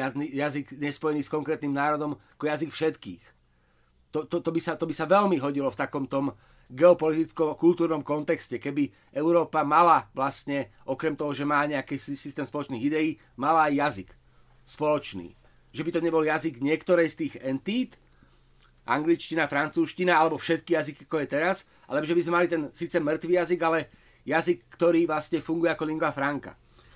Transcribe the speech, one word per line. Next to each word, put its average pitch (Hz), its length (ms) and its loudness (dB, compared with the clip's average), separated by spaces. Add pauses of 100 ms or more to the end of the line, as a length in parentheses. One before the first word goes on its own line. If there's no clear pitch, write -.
jazny-, 139 320 -4
jazyk 139 420 -4
nespojený 147 480 -2
s - 80 -14
konkrétnym 147 400 -2
národom, 147 460 -2 (180)
ako - 80 -8
jazyk 151 300 -2
všetkých. 143 480 -4 (920)
To, 151 140 -4
to, 170 160 -2
to - 80 -2
by 165 100 0
sa, 165 140 -2
to 165 100 -6
by 160 100 -2
sa 160 120 -4
veľmi 190 320 4
hodilo 139 320 -2
v - 80 -8
takom 139 320 -4
tom 139 240 -2 (340)
geopoliticko-kultúrnom 160 1400 4
kontexte, 147 560 -4
keby 143 320 -4 (220)
Európa 156 500 2
mala 156 480 4
vlastne, 139 560 -4 (160)
okrem 139 320 -4
toho, 147 160 -4
že 143 160 -4
má 147 160 2
nejaký 143 320 -4
sy-, 139 220 -10
systém 143 260 -10
spoločných 135 380 -8
ideí, 156 340 0 (220)
mala 151 340 2
aj - 60 2
jazyk 143 320 -2 (580)
spoločný. 143 640 -4 (400)
Že 156 140 -8
by 170 80 -4
to 165 100 0
nebol 160 220 2
jazyk 151 340 -2
niektorej 160 540 2
z - 100 -20
tých 139 160 -6
entít, 160 560 -4 (920)
angličtina, 156 600 0
francúzština, 160 680 0
alebo 156 240 2
všetky 165 320 -2
jazyky, 147 320 0
ako - 160 -4
je 139 80 -4
teraz, 165 280 0 (320)
ale 147 160 -2
že 165 120 0
by 175 80 4
sme 170 120 0
mali 175 120 4
ten 165 140 -2 (100)
síce 170 240 -4
mŕtvý 160 400 0
jazyk, 170 280 0
ale 165 140 2 (500)
jazyk, 165 440 0
ktorý 170 360 4
vlastne 151 360 -2
funguje 165 280 0
ako 156 160 -4
lingua 156 240 -2
franca. 143 440 -4 (400)